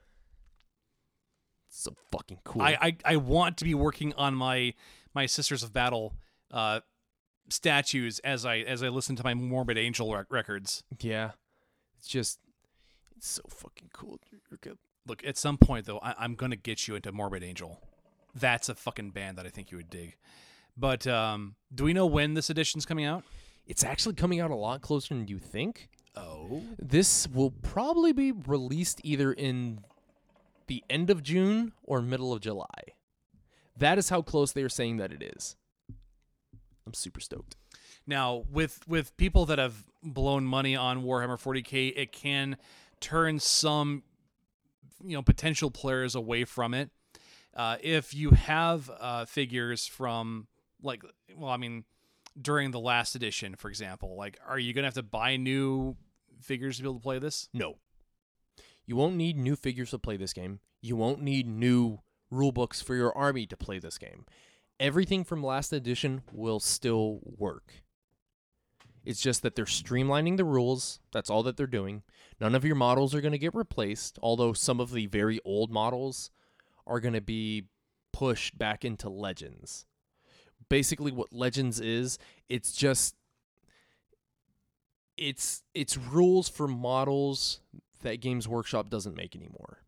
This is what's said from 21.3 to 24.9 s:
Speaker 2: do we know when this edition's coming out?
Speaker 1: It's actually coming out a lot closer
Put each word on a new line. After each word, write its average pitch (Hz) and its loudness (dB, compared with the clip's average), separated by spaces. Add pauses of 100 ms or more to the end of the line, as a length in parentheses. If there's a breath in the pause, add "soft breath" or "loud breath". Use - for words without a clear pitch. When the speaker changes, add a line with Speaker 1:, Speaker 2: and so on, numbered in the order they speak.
Speaker 2:
do 127 -2
we 156 4
know 185 6
when 151 4
this 156 0
edition's 156 0
coming 160 -2
out? 160 -2 (420 soft breath)
Speaker 1:
It's - 0
actually 143 0
coming 175 2
out 165 0
a 139 -2
lot 117 -2
closer 147 -2